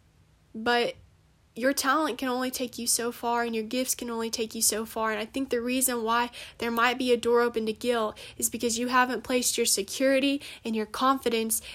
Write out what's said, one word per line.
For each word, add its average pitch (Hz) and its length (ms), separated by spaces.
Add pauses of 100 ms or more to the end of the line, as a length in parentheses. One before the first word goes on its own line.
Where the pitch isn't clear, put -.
(560)
But 233 400 (640)
your 262 140
talent 277 440
can 262 120
only 254 200
take 254 280
you 233 100
so 240 240
far, 233 320
and 233 100
your 220 100
gifts 254 300
can 240 160
only 226 200
take 220 260
you 226 60
so 220 240
far. 220 260
And 214 80
I 220 60
think 262 240
the 240 120
reason 247 420
why 233 260 (280)
there 233 140
might 240 260
be 254 140
a 240 60
door 233 240
open 233 240
to 220 80
guilt 226 440 (200)
is 240 120
because 226 300
you 247 80
haven't 247 360
placed 254 340
your 233 80
security 269 760 (220)
and 226 120
your 214 100
confidence 226 760 (140)